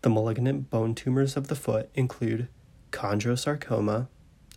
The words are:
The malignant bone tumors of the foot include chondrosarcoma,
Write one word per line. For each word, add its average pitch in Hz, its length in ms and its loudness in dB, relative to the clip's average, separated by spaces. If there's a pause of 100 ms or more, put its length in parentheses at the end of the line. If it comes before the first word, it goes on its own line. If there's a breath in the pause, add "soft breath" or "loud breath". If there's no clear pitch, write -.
The 123 60 6
malignant 120 600 2
bone 113 240 0
tumors 135 420 0
of 139 120 -2
the 151 80 -4
foot - 400 -2
include 123 540 -2 (420)
chondrosarcoma, 110 1160 0 (480)